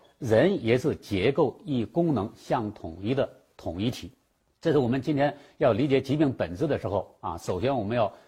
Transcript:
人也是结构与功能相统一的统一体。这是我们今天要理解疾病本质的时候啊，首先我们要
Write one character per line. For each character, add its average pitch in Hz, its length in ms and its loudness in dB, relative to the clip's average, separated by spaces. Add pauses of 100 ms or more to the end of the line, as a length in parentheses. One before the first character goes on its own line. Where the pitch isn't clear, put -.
(180)
人 135 440 4
也 113 140 4
是 123 200 -2
结 101 360 0
构 143 320 0
与 127 220 -2
功 170 260 0
能 95 240 -2
相 117 360 -4
统 82 280 -14
一 110 140 -2
的 127 120 0 (300)
统 85 240 -8
一 117 100 0
体。 - 220 -12 (480)
这 165 120 0
是 143 40 2
我 131 100 4
们 131 140 0
今 151 160 -2
天 143 180 2 (220)
要 131 160 4
理 127 160 2
解 131 140 4
疾 143 140 -2
病 151 140 2
本 90 240 -4
质 120 120 -2
的 131 120 -2
时 - 80 -8
候 92 340 -4
啊， 85 180 -8
首 92 200 -4
先 127 160 0
我 117 80 -2
们 107 140 -4
要 110 160 0 (160)